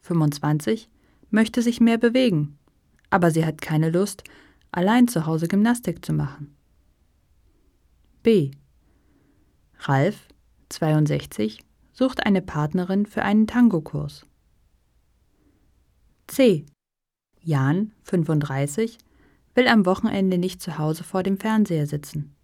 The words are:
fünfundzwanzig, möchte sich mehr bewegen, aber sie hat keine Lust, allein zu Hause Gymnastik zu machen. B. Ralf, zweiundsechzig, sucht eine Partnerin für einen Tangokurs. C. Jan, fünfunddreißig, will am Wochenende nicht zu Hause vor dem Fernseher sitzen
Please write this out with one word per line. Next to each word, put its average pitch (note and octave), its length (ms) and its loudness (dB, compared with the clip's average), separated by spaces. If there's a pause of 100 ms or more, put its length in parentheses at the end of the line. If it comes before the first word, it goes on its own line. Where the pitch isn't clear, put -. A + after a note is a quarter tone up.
fünfundzwanzig, D3+ 880 -2 (400)
möchte A3 320 0
sich A#3 200 0
mehr A3+ 160 4
bewegen, A3+ 600 0 (520)
aber F3 200 4
sie D#3+ 160 0
hat D#3 160 -4
keine D#3+ 300 0
Lust, F#3+ 320 -2 (480)
allein A3+ 360 4
zu E3 200 -2
Hause D#3+ 200 -2
Gymnastik G#3 560 0
zu D#3 100 -4
machen. D3 420 -6 (1700)
B. F3 280 4 (1300)
Ralf, D3 500 -2 (400)
zweiundsechzig, D#3 920 -2 (320)
sucht - 340 -2
eine F#3+ 160 2
Partnerin F#3 640 -4
für - 180 -6
einen G#3+ 220 2
Tangokurs. E3 800 -2 (2000)
C. G#3+ 380 2 (760)
Jan, D#3 600 0
fünfunddreißig, D3+ 960 -2 (560)
will B3 140 4
am A3 180 4
Wochenende F#3+ 520 0
nicht F3+ 240 -4
zu D#3 160 -10
Hause D#3 260 -2
vor F#3 200 -6
dem F#3+ 140 0
Fernseher G3+ 480 0
sitzen D3 580 -10